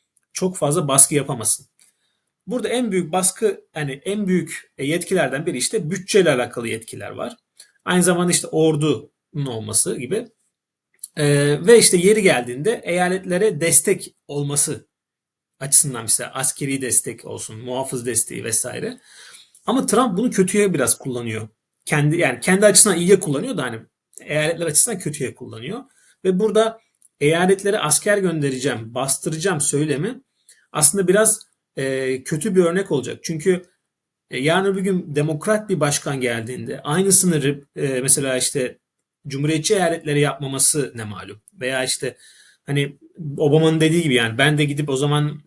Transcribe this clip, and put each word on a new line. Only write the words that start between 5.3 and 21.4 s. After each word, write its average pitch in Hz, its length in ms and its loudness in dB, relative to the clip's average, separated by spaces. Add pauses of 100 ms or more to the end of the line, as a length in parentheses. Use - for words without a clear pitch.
biri 151 120 -2
işte 151 340 -2
bütçeyle 190 400 4
alakalı 120 360 -2
yetkiler 110 440 -8
var. 127 260 -10 (480)
Aynı 180 180 4
zamanda 175 280 2
işte - 160 0
ordunun 156 1000 0
olması 113 540 -2
gibi. 185 280 -6 (880)
E, 151 100 0 (420)
ve 233 120 10
işte - 180 6
yeri 202 240 4
geldiğinde 139 600 0
eyaletlere 180 800 0
destek 170 540 2 (120)
olması 143 600 -4 (720)
açısından 135 460 0
işte 117 220 -2
askeri 135 540 -4
destek 113 440 -4
olsun, 110 320 -12
muhafız 127 480 -6
desteği 117 380 -4
vesaire. 120 540 -6 (680)
Ama 254 200 -2
Trump 220 320 2
bunu 220 140 0
kötüye 196 420 2
biraz 127 240 0
kullanıyor. 117 500 -6 (380)